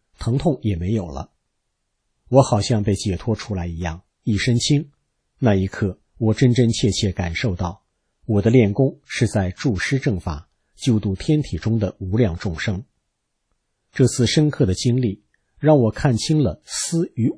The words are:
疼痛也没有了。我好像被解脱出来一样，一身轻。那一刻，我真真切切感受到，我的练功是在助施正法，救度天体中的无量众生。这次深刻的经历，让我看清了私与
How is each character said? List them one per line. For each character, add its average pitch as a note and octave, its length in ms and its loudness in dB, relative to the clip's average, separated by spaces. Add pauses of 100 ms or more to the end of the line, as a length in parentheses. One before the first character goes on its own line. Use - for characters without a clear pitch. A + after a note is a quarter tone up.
(180)
疼 A#2 200 -2
痛 D#3+ 240 -2
也 G#2 140 -2
没 F2 180 -2
有 F#2+ 140 -2
了。 C#2 240 -12 (1000)
我 C3 120 6
好 A2 200 2
像 G#2 220 0
被 G2 120 0
解 F#2 220 -2
脱 A2 180 -4
出 - 200 -8
来 F2 120 -6
一 E2 100 -8
样， E2+ 260 -8 (200)
一 G#2 140 0
身 A#2+ 220 2
轻。 D3 320 0 (480)
那 A2 160 4
一 F#2+ 120 0
刻， - 340 -6 (160)
我 A2 160 2
真 B2 200 4
真 A#2 180 4
切 A2 200 0
切 F#2+ 200 -2
感 F2 240 -6
受 G2 200 -2
到， F2 280 -8 (420)
我 G#2 160 0
的 A2+ 80 2
练 A2+ 240 6
功 C3+ 320 0
是 - 220 -2
在 F#2 240 -2
助 A2 260 -2
施 C3 220 -2
正 G#2 200 -2
法， D#2 300 -10 (260)
救 A2 240 0
度 G2 160 -2
天 D3+ 260 0
体 - 160 -6
中 A2 220 -2
的 G2+ 200 -4
无 F#2+ 180 -4
量 G2+ 200 2
众 E2+ 220 -6
生。 G2 240 -4 (1080)
这 B2+ 160 2
次 A#2 200 0
深 D3+ 220 2
刻 C#3 160 0
的 F#2 80 2
经 B2 280 0
历， G2+ 220 -4 (360)
让 D3 200 4
我 A2 120 2
看 B2 260 0
清 D3+ 240 0
了 G2 240 -2
私 - 500 -4
与 A#2 220 0